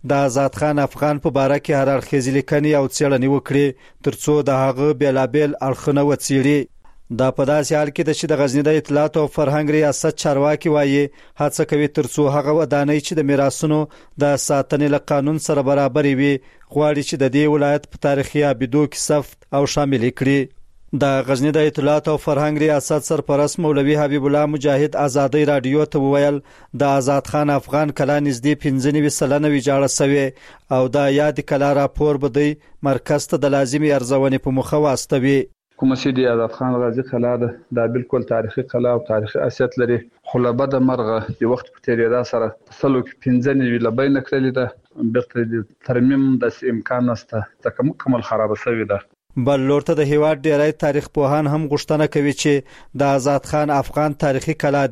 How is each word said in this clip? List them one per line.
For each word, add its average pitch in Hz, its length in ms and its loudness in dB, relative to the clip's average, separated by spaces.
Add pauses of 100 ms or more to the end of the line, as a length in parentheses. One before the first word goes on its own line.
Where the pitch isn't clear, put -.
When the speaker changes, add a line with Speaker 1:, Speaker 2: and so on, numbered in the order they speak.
Speaker 1:
د 135 40 0
آزاد 139 420 0
خان 151 240 0
افغان 147 400 -2
په 156 180 -2
باره 139 220 2
کې 151 220 -4
هر 135 160 2
اړخیزې 131 400 -2
لیکنې 147 420 0
او 135 100 0
څېړنې 135 440 0
وکړي، 139 340 0 (380)
تر 147 180 -2
څو 151 120 2 (140)
د - 20 0 (120)
هغه 135 240 0 (140)
بېلابېل 139 500 0 (160)
اړخونه 139 380 0
وڅېړي. 139 560 2 (580)
دا 131 120 2
په 139 200 -2
داسې 147 280 0
حال 151 120 -2
کې 151 160 -6
ده 151 120 0
چې - 100 -6
د 151 120 0
غزني 139 240 2
د 156 140 4
اطلاعات 147 380 0
او 151 180 2
فرهنګ 151 400 0
ریاست 151 480 0
چارواکي 151 520 0
وایي، 143 300 2 (360)
هڅه 147 300 -2
کوي 147 260 2
تر 143 180 0
څو 151 80 0 (140)
هغه 143 220 0
ودانۍ 147 480 0
چې - 80 -6
د 151 140 0
میراثونو 143 500 0 (440)
د - 20 2 (220)
ساتنې 143 480 0
له 143 60 0 (100)
قانون 147 360 0
سره 147 220 0
برابرې 143 520 2
وي، 143 140 2 (380)
غواړي 147 360 0
چې 170 140 -6
د - 20 2 (100)
دې 147 100 4 (100)
ولایت 147 380 0
په - 140 -16
تاریخي 143 440 0
آبیدو 131 360 0
کې - 200 -8
ثبت 147 320 -2 (180)
او 143 60 2 (120)
شاملې 135 440 0
کړي. 139 220 2 (600)
د - 20 2 (220)
غزني 135 280 0
د 151 160 2
اطلاعات 151 380 0
او 151 180 0
فرهنګ 151 320 0
ریاست 151 440 0 (100)
سرپرست 147 480 0
مولوي 147 420 2
حبیب 143 240 0
الله 147 200 2
مجاهد 147 460 0 (140)
آزادۍ 139 360 0 (100)
راډیو 139 320 0
ته 151 140 -4
وویل، 143 380 2 (440)
د - 20 2 (160)
آزاد 139 340 0
خان 147 180 0
افغان 143 380 -2 (100)
کلا 147 220 0
نږدې 143 420 0
پنځه 135 320 0
نوي 147 220 2
سلنه 147 320 0
ویجاړه 139 400 0 (100)
سوې 139 280 2 (500)
او 131 60 4 (120)
د 139 240 2
یاد 151 220 0 (100)
کلا 143 200 2 (100)
راپور 147 420 0
به 143 60 0
دوی 147 220 2 (360)
مرکز 139 400 0
ته 170 100 -2
د 139 180 0
لازمې 139 440 0
ارزونې 135 460 0
په 143 140 -2
موخه 151 280 -2
واستوي. 135 540 0 (400)
Speaker 2:
کومه 131 220 2
چې 143 140 0
د - 20 0 (140)
آزاد 117 260 0
خان 127 240 0
غازي 120 260 -2
کلا 120 320 0
ده، 120 80 0 (280)
دا 117 60 2 (120)
بالکل 123 340 -2
تاریخي 113 400 -2
کلا 120 240 0
او 120 160 0
تاریخي 107 320 -2
حیثیت 123 400 -2
لري، 120 180 2 (300)
خو 120 160 -4
له 120 160 2
بده 135 180 0 (120)
مرغه 113 260 -2 (240)
د 117 120 0
وخت 120 200 -4
په - 140 -20
تېرېدا 117 340 0 (100)
سره 113 160 -2 (200)
په - 120 -20
سلو 135 240 0
کې - 120 -12 (100)
پنځه 123 260 2 (100)
نوي 120 260 0
له 113 120 2
بینه 139 300 2
کړلې 131 300 0
ده. 123 80 0 (460)
بیرته 123 380 -2
د 113 160 -4 (220)
ترمیم 131 340 2 (220)
داسې 113 180 -2 (120)
امکان 123 360 -2
نشته، 110 320 -6 (220)
ځکه 120 240 -2
مکمل 127 400 -2
خرابه 107 340 0
سوې 113 300 -2
ده. 101 60 0 (480)
Speaker 1:
بل 139 220 2
لور 143 200 2
ته 165 80 2
د 147 140 0
هیواد 151 340 2
ډیری 151 380 2
تاریخ 147 340 -2
پوهان 147 360 2
هم 156 200 -2
غوښتنه 151 420 0
کوي 143 180 2 (100)
چې 147 100 2 (480)
د - 20 4 (140)
آزاد 135 340 0
خان 151 240 0
افغان 147 480 -2
تاریخي 143 400 0
کلا 143 300 2